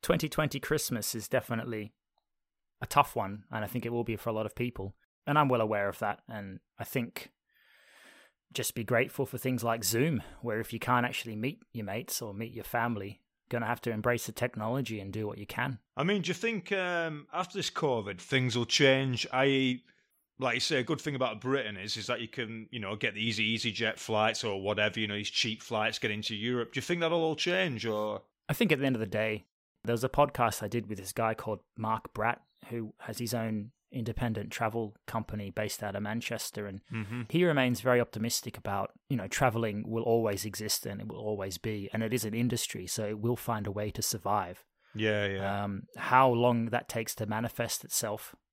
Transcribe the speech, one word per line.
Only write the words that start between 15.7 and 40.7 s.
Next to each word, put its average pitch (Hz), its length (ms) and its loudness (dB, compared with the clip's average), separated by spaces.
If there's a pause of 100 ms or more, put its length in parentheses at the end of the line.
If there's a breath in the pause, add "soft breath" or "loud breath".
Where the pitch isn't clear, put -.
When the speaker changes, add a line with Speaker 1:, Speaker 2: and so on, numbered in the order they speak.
Speaker 2:
I 143 60 2
mean, 196 180 2
do 160 60 -4
you 180 60 0
think, 208 380 -2
um, 170 600 -2
after 180 260 -4
this - 120 -2
covid, 107 500 0
things 127 360 2
will 120 80 2
change? 135 680 4
I, 131 500 4 (560 soft breath)
like 127 160 0
you 123 60 0
say, 139 200 2
a - 20 0
good 147 200 0
thing 147 120 -4
about 117 280 -2
Britain 123 340 0
is, 107 220 -6
is 101 80 -8
that 120 160 -2
you 113 60 -8
can, 113 420 -8
you 120 100 -6
know, 101 160 -4
get 104 180 -2
the 104 100 -4
easy, 113 200 2
easy 113 260 2
jet 110 280 0
flights 110 440 2
or 98 200 -2
whatever, 104 360 2
you 110 80 0
know, 104 80 -2
these 104 160 -4
cheap 110 320 -2
flights 107 360 0
get 117 120 0
into 107 240 -4
Europe. 117 380 -2
Do - 60 -2
you 131 40 -4
think 175 200 -2
that'll 165 200 2
all 160 140 2
change, 175 480 0
or? 107 380 0 (260)
Speaker 1:
I 147 60 2
think 196 180 4
at 135 80 2
the 139 60 2
end 131 100 4
of 110 40 0
the 110 60 0
day, 107 380 -2 (400)
there 117 100 2
was 117 100 0
a 127 60 2
podcast 127 520 4
I 104 60 -4
did 104 200 -2
with 104 100 -6
this 92 140 -10
guy 113 220 0
called 107 260 -6 (160)
Mark 110 380 -2
Bratt, 110 240 0 (300)
who 113 320 -4
has - 180 -8
his 120 140 -2
own 113 380 -2 (220)
independent 113 600 -2
travel 110 420 -2 (120)
company 104 440 -4
based 104 320 -4
out 101 140 -4
of 101 60 -2
Manchester, 110 640 -4
and 98 140 -8 (120)
Speaker 2:
Mm-hmm. 113 380 -4
Speaker 1:
he 175 140 6
remains 131 360 6
very 123 200 6
optimistic 117 580 -2
about, 98 340 -2 (160)
you 139 80 0
know, 98 100 -2
traveling 110 600 2
will 113 160 0
always 110 400 4
exist 107 420 -4